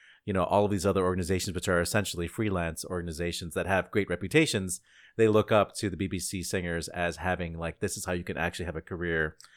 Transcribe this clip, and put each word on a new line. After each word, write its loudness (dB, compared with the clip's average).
you -4
know, 4
all 4
of 2
these 0
other 4
organizations, 0
which -4
are 4
essentially 0
freelance -2
organizations -6
that 0
have 2
great 0
reputations, 0
they 6
look 6
up 4
to -2
the -6
B -2
B -4
C -6
Singers -2
as -2
having, -2
like, -6
this -4
is -8
how -4
you -2
can -6
actually -2
have -6
a -4
career -2